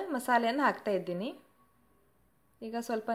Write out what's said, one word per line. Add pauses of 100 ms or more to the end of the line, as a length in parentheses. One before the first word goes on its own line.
ಮಸಾಲೆಯನ್ನು
ಹಾಕ್ತಾ
ಇದ್ದೀನಿ. (1300)
ಈಗ
ಸ್ವಲ್ಪ